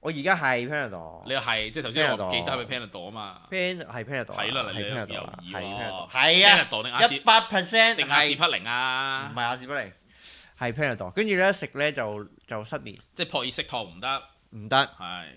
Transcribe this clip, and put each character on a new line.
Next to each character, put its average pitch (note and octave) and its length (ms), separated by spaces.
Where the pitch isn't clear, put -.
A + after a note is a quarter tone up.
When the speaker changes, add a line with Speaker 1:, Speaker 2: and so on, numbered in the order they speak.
Speaker 1:
我 D#3 100
而 D3 120
家 F#3 120
係 B2+ 320
Panadol。 F#2 600
Speaker 2:
你 B2+ 60
又 C3+ 60
係， A2 300
即 D3 100
係 C#3 40
頭 A#2 80
先 C#3 260
我 G2+ 100
唔 F2+ 40
記 F2 100
得 F2 100
係 C3+ 60
咪 A#2+ 60
Speaker 1:
Panadol。 A#2 260
Speaker 2:
Panadol F2+ 180
啊 G2+ 40
嘛？ G2 300
Speaker 1:
Pan-， F3+ 340
係 A2+ 180
Panadol B2 300
啊， G2+ 100
Speaker 2:
係 A2 100
啦， A#2 180
你 A2 80
又 G#2 80
Speaker 1:
係 G#2+ 180
Panadol G2 180
啊， - 200
Speaker 2:
又 - 20
疑 F#2 80
喎。 F#2+ 80
Speaker 1:
係 - 0
Panadol。 G2 480
係 E3 380
啊， G3+ 100
Speaker 2:
Panadol A2 120
定 B2 100
阿 E3+ 140
士- C#3+ 80
Speaker 1:
一 C#3 40
百 A3 220
percent A3 540
Speaker 2:
定 C#3+ 140
阿 C#3+ 140
士 D3 60
匹 C#3 120
靈 A2+ 260
啊？ C3 600
Speaker 1:
係。 - 40
唔 - 20
係 B2 80
阿 B2 140
士 B2+ 100
匹 C#3 60
靈， A2+ 180
係 A#2+ 160
Panadol。 A#2 380
跟 G#3+ 160
住 G3+ 80
呢， F#3 180
食 D3+ 200
呢 D3 180
就， G#2 360
就 G#2+ 180
失 D3 140
眠。 A2 180
Speaker 2:
即 F3 100
係 - 40
撲 C3+ 160
熱 B2+ 60
息 - 120
痛 G2+ 320
唔 F2+ 40
得。 C3 240
Speaker 1:
唔 G#2+ 180
得。 C3 80
Speaker 2:
係。 F2 260